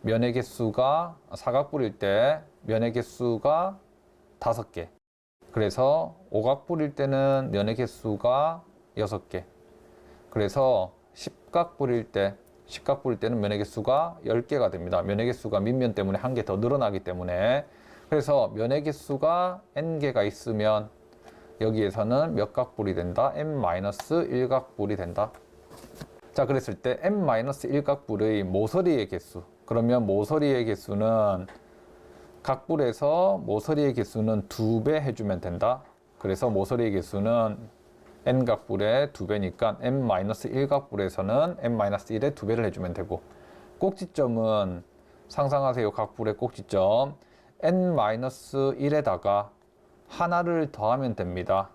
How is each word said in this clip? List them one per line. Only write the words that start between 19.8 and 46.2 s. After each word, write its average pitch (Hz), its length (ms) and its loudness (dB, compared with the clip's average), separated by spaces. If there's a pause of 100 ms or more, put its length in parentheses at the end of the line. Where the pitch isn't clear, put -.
있으면 107 680 0 (720)
여기에서는 110 760 2
몇 104 200 0
각불이 98 400 -2
된다? 87 420 0
N 151 240 -4
마이너스 101 640 0
일 127 240 0
각불이 107 480 -2
된다. 92 360 -4 (1000)
자, 135 140 0
그랬을 127 300 -2
때 - 260 -2
N 190 240 0
마이너스 127 400 -2
일 139 180 0
각불의 110 600 0
모서리의 110 640 2
개수. 87 340 -10 (240)
그러면 117 400 2
모서리의 135 580 2
개수는, 104 840 0 (960)
각불에서 151 1040 0
모서리의 139 480 2
개수는 110 560 0
두 110 340 0
배 151 160 2
해주면 107 440 -2
된다. 101 400 -2 (360)
그래서 98 300 0
모서리의 110 440 0
개수는 104 680 0 (640)
N 127 220 2
각불의 113 680 0
두 95 140 -8
배니까 101 560 0
N 127 240 0
마이너스 101 420 -2
일 131 180 0
각불에서는 123 920 -2
N 120 160 -2
마이너스 101 380 -2
일의 135 200 0
두 - 120 -8
배를 117 180 0
해주면 90 300 -4
되고, 87 260 -6 (580)
꼭지점은 113 1040 0 (460)
상상하세요. 135 640 0
각불의 107 460 -4